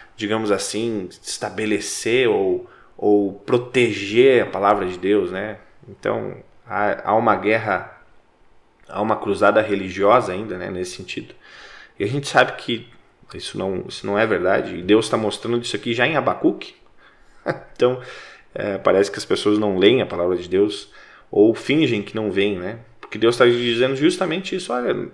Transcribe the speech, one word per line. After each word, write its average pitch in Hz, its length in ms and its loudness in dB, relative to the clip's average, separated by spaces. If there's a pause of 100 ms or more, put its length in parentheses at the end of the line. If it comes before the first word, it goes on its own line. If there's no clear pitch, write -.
(180)
digamos 110 340 -2
assim, 104 560 -2 (160)
estabelecer 110 1040 -2
ou, 95 420 0 (280)
ou 101 360 2
proteger 120 1120 2
a 92 40 -4
palavra 98 380 2
de 90 120 -8
Deus, 95 340 0
né? 98 260 -8 (300)
Então, 104 480 -6 (320)
há, 101 440 -2
há 107 40 6
uma 113 200 4
guerra, 104 640 -2 (880)
há 101 120 -6
uma 107 140 0
cruzada 101 460 2
religiosa 98 720 0
ainda, 98 240 -8
né, 92 120 -8
nesse 90 280 -8
sentido. - 360 -12 (640)
E - 60 -4
a 104 40 0
gente 139 200 -6
sabe 127 260 4
que - 360 -8 (440)
isso - 240 -12
não, 95 300 -4
isso - 180 -14
não 101 140 0
é 110 80 2
verdade. 92 480 0
E 85 80 -8
Deus 107 240 4
tá - 80 0
mostrando 113 480 -2
isso - 120 -6
aqui 117 180 -6
já 120 120 0
em 151 120 0
Abacuque. - 580 -2 (720)
<laughs> - 280 -8
Então, 127 280 0 (520)
é, 101 240 -6
parece 98 320 4
que - 80 -10
as - 80 -10
pessoas 104 320 2
não 104 200 0
leem 110 240 6
a 92 40 -2
palavra 90 300 -2
de 87 140 -8
Deus 101 420 0 (400)
ou 110 240 6
fingem 131 460 0
que - 120 -12
não 110 160 -2
veem, 98 280 0
né? 98 220 -10 (200)
Porque - 180 -14
Deus 117 200 4
tá 123 80 6
dizendo 120 500 2
justamente 160 600 -2
isso. 185 180 -6
"Olha, 247 400 -4